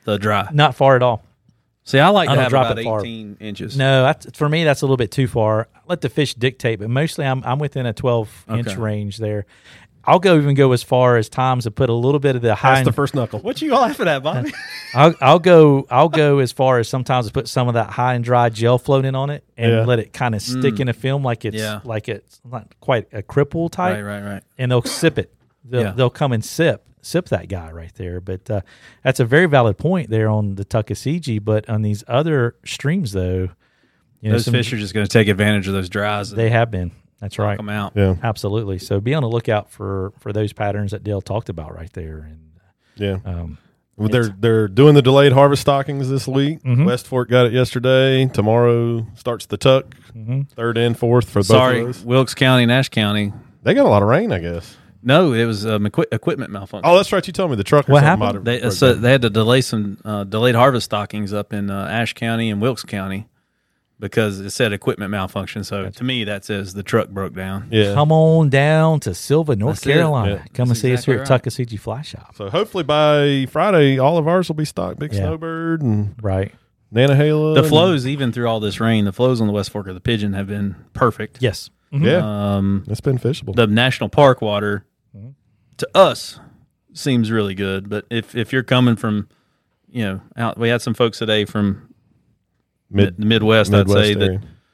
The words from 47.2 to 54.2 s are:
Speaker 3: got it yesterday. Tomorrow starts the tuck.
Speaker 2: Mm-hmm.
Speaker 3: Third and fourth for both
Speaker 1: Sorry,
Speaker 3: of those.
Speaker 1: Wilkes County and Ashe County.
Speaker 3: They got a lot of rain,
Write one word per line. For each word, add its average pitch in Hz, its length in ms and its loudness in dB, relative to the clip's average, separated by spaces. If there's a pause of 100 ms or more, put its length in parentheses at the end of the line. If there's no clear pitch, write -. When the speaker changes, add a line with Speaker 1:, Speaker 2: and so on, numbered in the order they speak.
Speaker 3:
got 123 180 6
it 107 40 0
yesterday. 131 760 2
Tomorrow 117 760 2 (100)
starts 120 320 -8
the - 100 -8
tuck. 135 360 2 (220)
Speaker 2:
Mm-hmm. 120 280 -6 (120)
Speaker 3:
Third 117 220 -4
and 117 200 0
fourth 120 320 2
for 104 100 0
both 98 80 0
Speaker 1:
Sorry, 127 340 4
Speaker 3:
of 120 60 -4
those. 123 180 -10
Speaker 1:
Wilkes 127 300 2
County 127 280 4
and 117 80 4
Ashe 131 160 2
County. 104 460 -2 (300)
Speaker 3:
They 135 100 2
got 269 120 4
a 180 40 4
lot 101 120 6
of 101 60 2
rain, 175 240 2